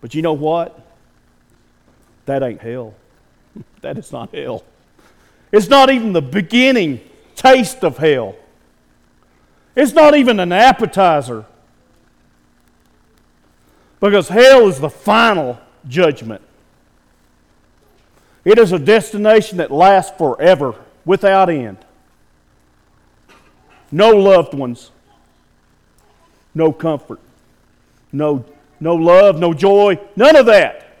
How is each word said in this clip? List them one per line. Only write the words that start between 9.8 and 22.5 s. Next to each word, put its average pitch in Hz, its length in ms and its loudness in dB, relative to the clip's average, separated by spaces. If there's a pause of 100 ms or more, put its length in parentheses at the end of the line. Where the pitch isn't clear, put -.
not 302 220 6
even 247 240 0
an 175 120 -4
appetizer. 175 920 0 (2500)
Because 202 300 -2
hell 247 380 4
is 165 120 -4
the 147 100 -6
final 202 720 -4 (280)
judgment. 123 540 -4 (2000)
It 220 140 4
is 208 120 4
a 180 80 -2
destination 208 800 0
that 147 120 -6
lasts 185 460 2
forever, 147 580 0 (300)
without 190 440 0
end. 120 280 -8 (2250)